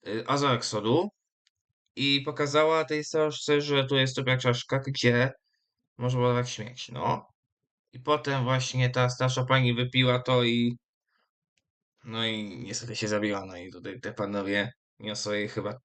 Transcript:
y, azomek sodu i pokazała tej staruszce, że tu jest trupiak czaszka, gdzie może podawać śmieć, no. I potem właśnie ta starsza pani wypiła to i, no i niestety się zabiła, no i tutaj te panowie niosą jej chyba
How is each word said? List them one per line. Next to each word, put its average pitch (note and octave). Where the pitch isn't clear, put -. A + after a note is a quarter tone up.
y, A2
azomek C#3
sodu A#2+
i C#3
pokazała D3+
tej D3+
staruszce, D3
że C#3+
tu C#3
jest C3
trupiak B2+
czaszka, B2+
gdzie C3
może B2
podawać B2
śmieć, A#2
no. C3
I B2
potem D3
właśnie B2+
ta B2
starsza B2+
pani B2+
wypiła B2+
to B2
i, A#2+
no A2+
i G#2+
niestety G#2+
się A2
zabiła, G#2
no F#2
i F2+
tutaj F#2
te G#2
panowie G2+
niosą G#2
jej G#2
chyba G#2